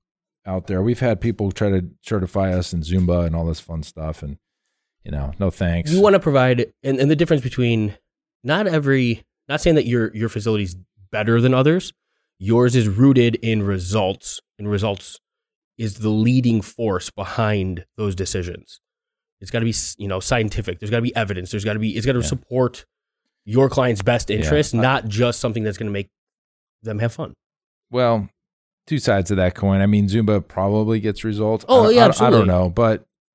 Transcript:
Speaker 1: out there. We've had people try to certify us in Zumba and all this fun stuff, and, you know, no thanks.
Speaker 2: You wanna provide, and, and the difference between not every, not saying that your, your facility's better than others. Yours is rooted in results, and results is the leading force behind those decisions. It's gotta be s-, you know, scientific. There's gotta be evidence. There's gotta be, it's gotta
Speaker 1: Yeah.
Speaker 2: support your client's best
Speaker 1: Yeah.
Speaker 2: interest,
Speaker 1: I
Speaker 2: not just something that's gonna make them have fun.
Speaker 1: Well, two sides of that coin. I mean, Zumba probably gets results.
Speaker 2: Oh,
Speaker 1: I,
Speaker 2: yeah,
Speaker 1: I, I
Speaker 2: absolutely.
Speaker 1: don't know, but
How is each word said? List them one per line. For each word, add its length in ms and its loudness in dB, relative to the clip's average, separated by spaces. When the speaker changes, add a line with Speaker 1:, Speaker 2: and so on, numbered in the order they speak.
Speaker 1:
out 220 -6
there. 160 -2
We've 160 0
had 220 0
people 320 -2
try 180 0
to 180 0
certify 500 -2
us 200 -2
in 80 -2
Zumba 440 2
and 120 -2
all 100 -2
this 140 -4
fun 240 -10
stuff, 400 -10
and, 140 -10
you 80 -10
know, 260 -4
no 120 0
thanks. 420 -2
Speaker 2:
You 80 4
wanna 180 6
provide, 540 2
and, 160 0
and 100 4
the 60 4
difference 280 2
between 540 0
not 240 -2
every, 560 0
not 120 -4
saying 160 4
that 100 2
your, 300 0
your 120 -2
facility's 460 -2
better 280 2
than 140 4
others. 380 2
Yours 360 2
is 140 2
rooted 480 4
in 260 -2
results, 800 -4
and 100 -8
results 520 -4
is 200 -6
the 100 -2
leading 540 2
force 480 -4
behind 760 -4
those 200 -4
decisions. 640 -8
It's 120 -16
gotta 140 -2
be 40 0
s-, 280 -6
you 100 -8
know, 100 -2
scientific. 640 -4
There's 100 -8
gotta 120 0
be 120 -4
evidence. 380 -4
There's 120 -6
gotta 140 -2
be, 180 -4
it's 100 -4
gotta 140 0
Speaker 1:
Yeah. 60 -2
Speaker 2:
support 600 -4
your 240 2
client's 340 0
best 280 0
Speaker 1:
Yeah. 60 0
Speaker 2:
interest, 360 0
Speaker 1:
I 60 0
Speaker 2:
not 300 0
just 320 -2
something 240 -4
that's 120 -4
gonna 140 -8
make 180 -6
them 180 -6
have 120 0
fun. 220 -10
Speaker 1:
Well, 380 0
two 140 -2
sides 320 0
of 60 2
that 180 2
coin. 240 2
I 60 4
mean, 220 4
Zumba 380 0
probably 540 0
gets 240 -6
results. 440 -2
Speaker 2:
Oh, 200 6
Speaker 1:
I, 20 6
Speaker 2:
yeah, 120 6
Speaker 1:
I, 20 8
I 40 6
Speaker 2:
absolutely. 300 4
Speaker 1:
don't 80 4
know, 240 2
but 340 0